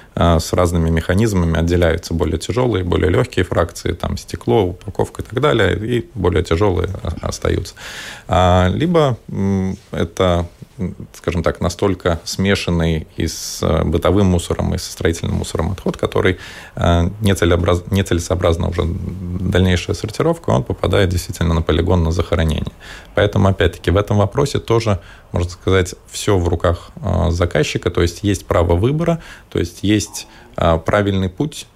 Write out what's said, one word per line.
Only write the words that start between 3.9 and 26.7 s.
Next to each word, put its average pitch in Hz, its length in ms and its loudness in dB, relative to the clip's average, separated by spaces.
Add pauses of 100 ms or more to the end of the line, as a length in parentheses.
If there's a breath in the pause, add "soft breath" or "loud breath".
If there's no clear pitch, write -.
там, - 240 -4
стекло, - 480 0
упаковка - 580 -4
и - 20 -10
так 120 160 -6
далее, 113 360 2
и 120 380 -4
более 90 280 2
тяжелые 90 460 0 (140)
о-, - 260 -6
остаются. - 460 -4 (520 loud breath)
А, 90 420 4
либо, 139 500 2 (100)
м, 98 480 -2 (140)
это, 87 560 0 (320)
м, 90 160 -6 (180)
скажем - 300 -4
так, 73 180 -2
настолько 90 640 -2
смешанный 85 840 -2 (100)
и 85 100 -2
с, - 360 -10
э, 82 220 2
бытовым 85 420 2
мусором, 87 480 0
и 82 40 -4
со - 120 -10
строительным 85 460 -2
мусором 85 360 -4
отход, - 240 -4
который, 95 420 0 (380 loud breath)
э, 85 340 2 (100)
нецелеобраз-, 90 720 2
нецелесообразна 87 760 0
уже 85 160 -2
дальнейшая 90 1080 0
сортировка, - 560 -2
он 123 120 2
попадает 95 480 0
действительно 85 440 -2
на 80 80 2
полигон 87 400 2
на 82 100 0
захоронение. 80 600 0 (420 loud breath)
Поэтому, 101 340 4
опять-таки, - 420 0
в 87 80 2
этом 104 180 0
вопросе 104 420 2
тоже, 113 420 0 (320 loud breath)
можно 90 180 -2
сказать, 92 440 0 (160)
все - 280 0
в 87 100 0
руках, 87 420 0 (120)